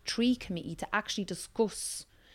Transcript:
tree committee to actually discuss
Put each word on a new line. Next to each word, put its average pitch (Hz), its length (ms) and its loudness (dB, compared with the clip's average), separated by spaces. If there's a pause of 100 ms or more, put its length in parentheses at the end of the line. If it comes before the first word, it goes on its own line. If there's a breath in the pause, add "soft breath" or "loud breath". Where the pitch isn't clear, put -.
tree 247 320 4
committee 170 380 -4
to - 200 -4
actually 208 300 0
discuss - 840 -2 (280 soft breath)